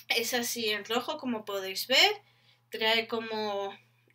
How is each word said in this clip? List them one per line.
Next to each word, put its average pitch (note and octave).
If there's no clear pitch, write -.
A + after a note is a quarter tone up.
Es A#3
así A#3
en G#3
rojo, B3
como B3
podéis F#3+
ver. F4+
Trae A3+
como, G#3+